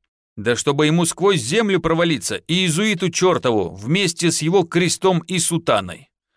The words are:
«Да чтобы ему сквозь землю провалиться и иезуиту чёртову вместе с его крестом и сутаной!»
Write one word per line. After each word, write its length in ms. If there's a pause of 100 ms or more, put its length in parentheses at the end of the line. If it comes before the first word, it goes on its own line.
(360)
«Да 200
чтобы 300
ему 180
сквозь 360
землю 400
провалиться 560
и 180
иезуиту 560
чёртову 600
вместе 640
с 100
его 220
крестом 560
и 180
сутаной!» 720 (260)